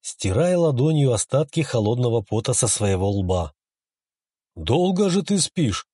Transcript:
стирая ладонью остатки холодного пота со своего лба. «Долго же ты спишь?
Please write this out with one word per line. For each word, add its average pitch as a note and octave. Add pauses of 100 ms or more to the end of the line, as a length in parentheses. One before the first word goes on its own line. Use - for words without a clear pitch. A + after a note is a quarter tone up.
стирая D3+
ладонью D3
остатки -
холодного A#2
пота A2+
со A#2+
своего G2
лба. F#2 (1000)
«Долго F3+
же F3+
ты G3+
спишь? -